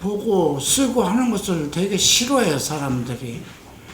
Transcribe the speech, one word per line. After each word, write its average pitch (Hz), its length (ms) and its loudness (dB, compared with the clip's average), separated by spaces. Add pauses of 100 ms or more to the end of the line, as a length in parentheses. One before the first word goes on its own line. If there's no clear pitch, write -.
보고 190 600 0
쓰고 247 440 2
하는 233 260 2
것을 170 400 -2
되게 190 260 -2
싫어해요, 233 600 2
사람들이. 127 840 -4 (540)